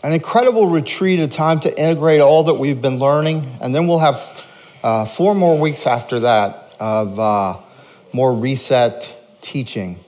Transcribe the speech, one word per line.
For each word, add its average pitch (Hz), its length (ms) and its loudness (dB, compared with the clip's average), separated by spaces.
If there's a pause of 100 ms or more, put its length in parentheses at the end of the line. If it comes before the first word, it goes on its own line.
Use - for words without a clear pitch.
an 151 120 -2
incredible 226 520 2
retreat, 170 540 0
a 151 80 0
time 160 320 0
to - 180 -4
integrate 156 440 2
all 156 220 6
that 156 100 2
we've 135 260 -2
been 127 180 -2
learning. 151 480 0 (140)
And 127 140 -4
then 170 120 0
we'll 170 120 2
have, - 440 -2 (400)
uh, 113 220 0
four 185 300 0
more 170 240 4
weeks 151 280 -2
after 120 340 -2
that 107 600 0
of, 107 380 -4
uh, 101 400 0 (560)
more 127 180 2
Reset 120 840 -2 (280)
teaching. 95 640 -8